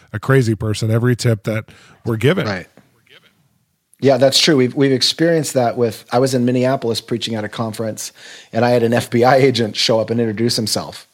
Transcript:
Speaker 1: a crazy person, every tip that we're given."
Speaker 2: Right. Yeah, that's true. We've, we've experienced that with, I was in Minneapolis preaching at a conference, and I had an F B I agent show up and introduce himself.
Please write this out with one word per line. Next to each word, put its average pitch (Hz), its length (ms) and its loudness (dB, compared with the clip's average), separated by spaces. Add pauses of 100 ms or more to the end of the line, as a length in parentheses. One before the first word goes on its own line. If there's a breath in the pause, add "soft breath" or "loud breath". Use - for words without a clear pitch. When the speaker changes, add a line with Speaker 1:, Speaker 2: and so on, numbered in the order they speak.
(120 loud breath)
Speaker 1:
a 107 60 -6
crazy 127 360 2
person, 107 360 -4
every 117 260 2
tip 113 280 -2
that 110 260 -6 (340 loud breath)
we're 113 140 -4
given." 156 280 0
Speaker 2:
Right. 98 200 -6 (1300)
Yeah, 131 160 4
that's 135 220 4
true. 160 180 4
We've, 127 180 2
we've 139 180 2
experienced 160 600 0
that 120 220 0
with, 117 340 -2
I 120 80 0
was 131 160 2
in 123 100 2
Minneapolis 127 560 0
preaching 117 340 -6
at 107 100 -6
a 101 40 -8
conference, 110 640 -8 (400 loud breath)
and 113 120 0
I 120 60 2
had 123 120 2
an 117 120 2
F 113 160 0
B 117 140 2
I 135 120 6
agent 120 400 2
show 113 240 0
up 107 100 -4
and 113 80 -2
introduce 113 380 -2
himself. 101 580 -6